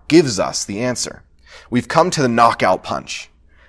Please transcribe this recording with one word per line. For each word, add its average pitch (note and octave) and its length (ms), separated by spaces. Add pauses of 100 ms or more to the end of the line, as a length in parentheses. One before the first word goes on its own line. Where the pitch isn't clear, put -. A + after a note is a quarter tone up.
gives C#3 320
us C#2+ 240
the G2+ 180
answer. - 420 (480)
We've B2 160
come E3+ 240
to D#3 100
the B2+ 80
knockout A#2 540
punch. - 480 (380)